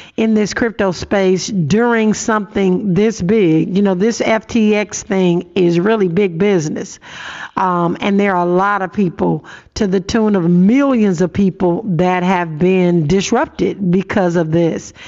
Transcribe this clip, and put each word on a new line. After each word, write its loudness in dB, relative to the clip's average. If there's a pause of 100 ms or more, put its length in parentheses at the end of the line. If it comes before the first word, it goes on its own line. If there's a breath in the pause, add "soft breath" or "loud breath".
(180 loud breath)
in 2
this 0
crypto -2
space 0
during 2
something -2
this 0
big. 2
You 2
know, 2
this 0
F -2
T 2
X -4
thing 0
is 2
really 2
big -2
business. 2 (1000 loud breath)
Um, -2
and 0
there 0
are 0
a 0
lot 0
of -8
people, -2 (300 loud breath)
to -2
the 0
tune 0
of 0
millions 2
of -2
people, -2
that 0
have -2
been 2
disrupted -2
because 0
of 0
this. -2 (160 loud breath)